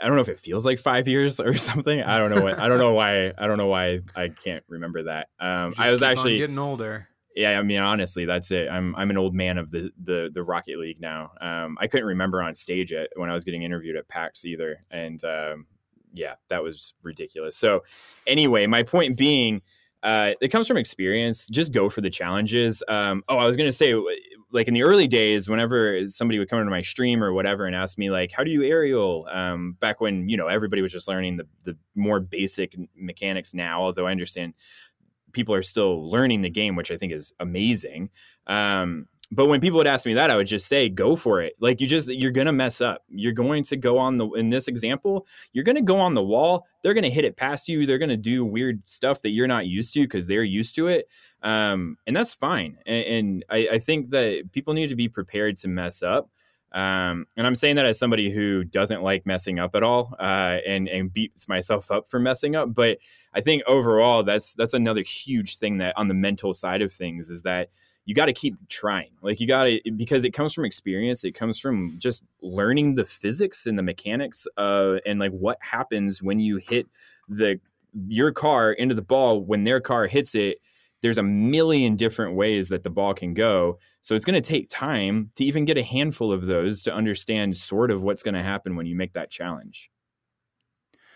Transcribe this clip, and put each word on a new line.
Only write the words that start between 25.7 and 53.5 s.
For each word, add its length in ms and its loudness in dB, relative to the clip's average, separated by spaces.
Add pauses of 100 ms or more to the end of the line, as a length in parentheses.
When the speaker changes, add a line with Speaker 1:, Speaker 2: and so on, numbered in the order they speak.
Speaker 1:
somebody 320 0
would 100 -2
come 100 0
into 120 0
my 100 0
stream 420 0
or 100 0
whatever 320 0
and 100 -4
ask 220 -4
me, 140 -2
like, 200 0
"How 120 -2
do 80 0
you 120 2
aerial?" 640 2
Um, 440 -4
back 260 -2
when, 300 -2
you 80 0
know, 100 -2
everybody 340 0
was 120 -2
just 140 -10
learning 300 -4
the, 100 -10 (180)
the 120 -10 (180)
more 240 0
basic 580 -4
m-, 180 -12
mechanics 580 -8
now, 280 -4
although 260 -2
I 40 0
understand 420 -6 (800)
people 220 -2
are 80 0
still 460 0
learning 320 2
the 80 -2
game, 260 -2
which 160 -6
I 60 -6
think 160 -6
is 260 -12
amazing. 680 -2 (380)
Um, 600 -2 (220)
but 180 4
when 120 4
people 180 4
would 100 6
ask 180 2
me 80 0
that, 180 4
I 60 4
would 100 4
just 220 -2
say, 180 4
"Go 300 2
for 240 2
it." 180 -6
Like, 220 2
you 60 0
just, 220 2
you're 220 0
gonna 220 2
mess 260 0
up. 300 -2
You're 240 -2
going 300 0
to 120 -4
go 220 2
on 200 2
the, 140 0
in 180 0
this 200 0
example, 580 -2 (240)
you're 140 -2
gonna 160 4
go 180 4
on 140 4
the 100 2
wall. 420 2 (160)
They're 120 2
gonna 160 2
hit 160 2
it 100 -2
past 320 -4
you. 180 0
They're 120 2
gonna 200 0
do 280 0
weird 440 -2
stuff 340 -2
that 80 0
you're 160 2
not 200 0
used 280 -4
to 120 4
'cause 200 -4
they're 180 2
used 300 -2
to 120 0
it. 220 0 (340)
Um, 540 0 (100)
and 80 -2
that's 180 0
fine. 520 -4
And, 200 -2
and 440 -2
I, 240 0